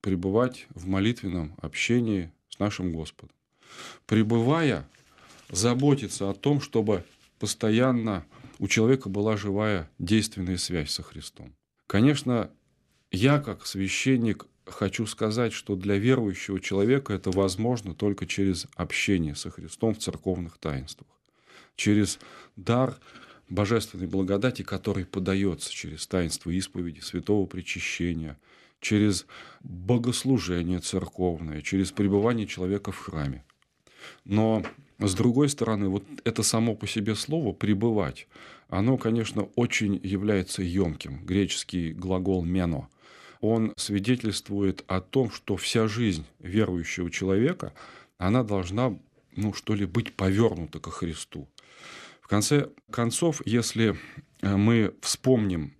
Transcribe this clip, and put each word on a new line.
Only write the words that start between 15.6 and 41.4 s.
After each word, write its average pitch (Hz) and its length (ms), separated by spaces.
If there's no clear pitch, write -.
для 98 220
верующего 101 600
человека 107 540
это 95 180
возможно 98 640
только 101 320
через 95 480
общение 85 580
со - 160
Христом - 460
в - 20
церковных 87 640
таинствах, 67 500
через 104 440
дар 123 400
божественной 98 560
благодати, 98 560
который 95 440
подаётся 95 680
через - 320
таинство 85 460
исповеди, 87 480
святого 95 480
причащения, 85 920
через 104 460
богослужение 92 1160
церковное, 85 840
через 95 300
пребывание 104 540
человека 98 460
в - 80
храме. 71 440
Но, 110 400
с 98 140
другой 123 360
стороны, 107 400
вот 98 140
это 113 200
само 113 320
по 107 120
себе 107 280
слово 143 360
"пребывать", 104 760
оно, 110 280
конечно, 113 460
очень 110 460
является 98 640
ёмким. 85 600
Греческий 90 640